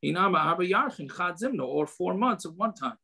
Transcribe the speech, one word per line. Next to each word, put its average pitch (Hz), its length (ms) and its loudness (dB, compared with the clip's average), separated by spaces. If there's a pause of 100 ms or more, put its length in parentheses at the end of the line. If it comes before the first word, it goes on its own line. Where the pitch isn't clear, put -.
Inama 175 340 2
Arba 170 280 2
Yarchin 190 500 0
Chad 175 200 -2
Zimna, 208 280 -2
or 147 220 0
four 180 300 -4
months 226 300 0
at 160 80 -10
one 214 200 -2
time. 123 300 -8